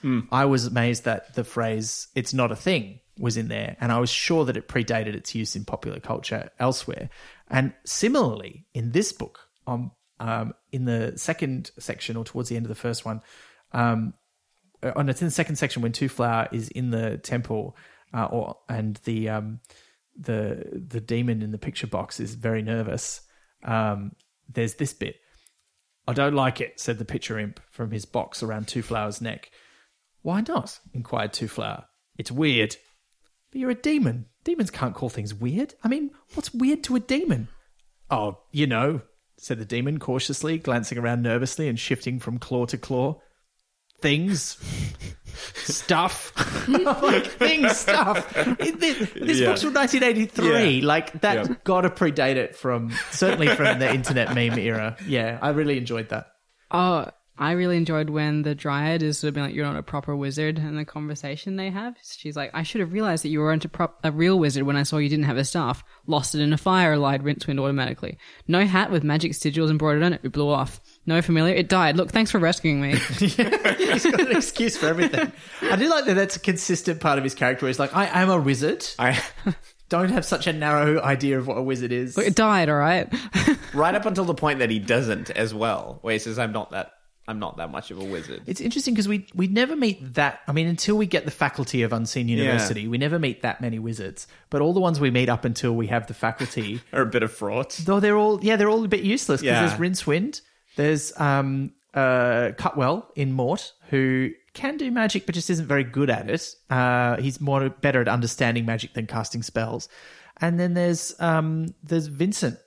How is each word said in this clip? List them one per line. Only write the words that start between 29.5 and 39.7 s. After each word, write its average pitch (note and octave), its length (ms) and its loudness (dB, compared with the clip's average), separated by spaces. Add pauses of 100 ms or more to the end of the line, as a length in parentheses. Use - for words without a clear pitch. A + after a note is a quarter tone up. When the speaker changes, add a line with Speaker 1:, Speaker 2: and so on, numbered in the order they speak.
Speaker 2:
"Why F#3 240 -2
not?" - 320 -4 (140)
inquired A#2 400 -6
Two - 140 -6
Flower. - 380 -8 (320)
"It's - 140 -10
weird." B2 440 2 (760)
"But C4 100 -6
you're B3+ 80 0
a B3 60 0
demon. B3 500 0 (180)
Demons D#4+ 280 -2
can't B2 240 -4
call B2+ 140 -6
things G#2 240 -8
weird. C3 500 -4
I - 40 0
mean, C#4+ 220 -2 (240)
what's - 200 -8
weird C4+ 320 2
to B3+ 100 0
a B3 40 2
demon?" C4 480 0 (600)
"Oh, G#2+ 300 -2 (120)
you D3 160 0
know," C3 340 0 (360)
said A#2+ 220 -6
the A2 60 -10
demon B2+ 340 -2